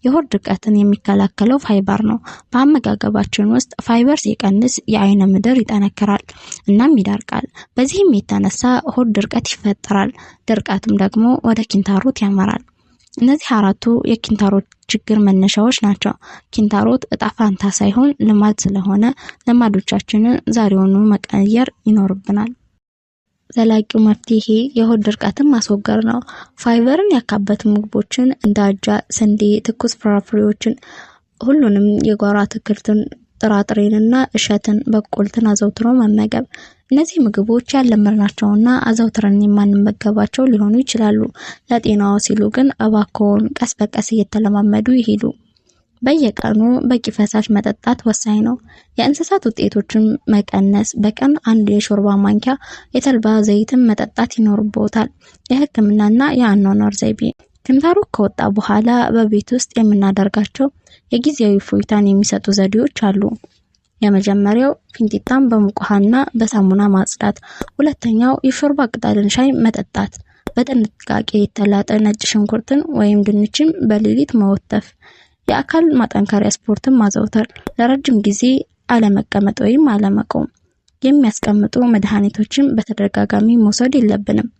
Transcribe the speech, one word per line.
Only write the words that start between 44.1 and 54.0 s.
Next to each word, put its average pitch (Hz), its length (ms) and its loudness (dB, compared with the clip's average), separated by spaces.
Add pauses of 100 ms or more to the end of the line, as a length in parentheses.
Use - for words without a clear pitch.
እየተለማመዱ 214 840 0
ይሄዱ። 220 300 0 (800)
በየቀኑ 226 580 0 (240)
በቂ 240 260 0
ፈሳሽ 214 400 -2
መጠጣት 208 520 -2
ወሳኝ 214 380 -2
ነው። 233 160 -2 (400)
የእንስሳት 302 480 -2
ውጤቶችን 220 600 -2 (240)
መቀነስ፣ 202 680 0
በቀን 214 340 0 (120)
አንድ 220 240 2
የሾርባ 208 480 0
ማንኪያ 208 380 0 (380)
የተልባ 247 360 0 (140)
ዘይትን 214 420 2
መጠጣት 226 500 -2